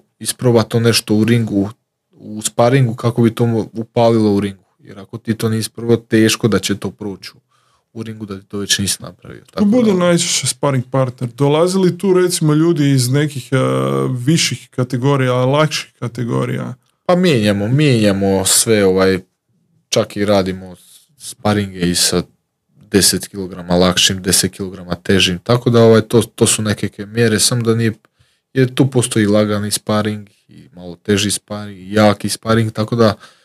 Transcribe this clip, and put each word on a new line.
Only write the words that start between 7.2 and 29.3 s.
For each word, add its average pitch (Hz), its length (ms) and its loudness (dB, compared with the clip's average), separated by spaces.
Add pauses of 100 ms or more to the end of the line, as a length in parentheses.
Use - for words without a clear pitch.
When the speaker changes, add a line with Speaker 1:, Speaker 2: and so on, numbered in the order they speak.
Speaker 1:
u, - 60 -20 (520)
u 113 100 -14
ringu 110 240 -12
da 98 140 -12
ti 101 60 -20
to 104 120 -10
već 101 200 -2
nisi 98 240 -6
napravio. 90 380 -20
Speaker 2:
Ko - 100 -20
Speaker 1:
Tako - 140 -2
Speaker 2:
bude 220 280 2
Speaker 1:
da 180 60 0
Speaker 2:
najčešće 175 480 0
sparing 135 440 -2
partner? 127 400 -4
Dolaze 156 480 0
li 180 200 2
tu, 196 160 0
recimo, 175 400 2
ljudi 151 360 2
iz 127 180 2
nekih, 139 440 -2
e, 135 40 2 (720)
viših 156 440 0
kategorija, 131 640 0
lakših 143 640 0
kategorija? 123 760 -6 (320)
Speaker 1:
Pa 180 100 4
mijenjamo, 107 520 2
mijenjamo 104 760 2
sve, 107 400 2
ovaj, 95 340 2 (680)
čak - 280 -2
i 104 80 -2
radimo 92 520 -2 (420)
sparinge 101 640 -4
i 87 140 0
sa 87 280 0 (680)
deset 95 380 0
kilograma 90 480 -6
lakšim, 92 460 2
deset 92 300 -2
kilograma 92 420 -10
težim, 92 440 0
tako 123 320 0
da, 117 120 4
ovaj, 113 180 6
to, 110 220 2
to - 240 -2
su - 160 -2
nekakve 104 440 -6
mjere, 110 320 0
samo 120 240 0
da 113 120 0
nije, 113 180 0 (600)
jer 127 200 0
tu 135 160 2
postoji 117 360 0
lagani 104 440 0